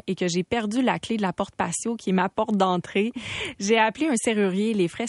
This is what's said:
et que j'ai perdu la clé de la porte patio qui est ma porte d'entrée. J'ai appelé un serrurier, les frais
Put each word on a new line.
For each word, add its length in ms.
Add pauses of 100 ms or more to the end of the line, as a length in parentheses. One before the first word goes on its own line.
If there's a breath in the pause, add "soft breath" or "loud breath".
et 80
que 140
j'ai 140
perdu 380
la 160
clé 200
de 40
la 120
porte 240
patio 400
qui 140
est 20
ma 160
porte 260
d'entrée. 560 (480 loud breath)
J'ai 180
appelé 300
un 80
serrurier, 580
les 140
frais 220